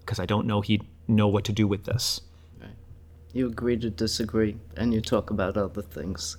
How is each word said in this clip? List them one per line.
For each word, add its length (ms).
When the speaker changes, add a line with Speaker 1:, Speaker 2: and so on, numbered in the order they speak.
Speaker 1:
'cause 120
I 80
don't 200
know 160
he'd 240
know 220
what 160
to 80
do 160
with 160
this. 380
Speaker 2:
Right. 100
You 140
agree 280
to 140
disagree, 640
and 180
you 80
talk 280
about 260
other 260
things. 560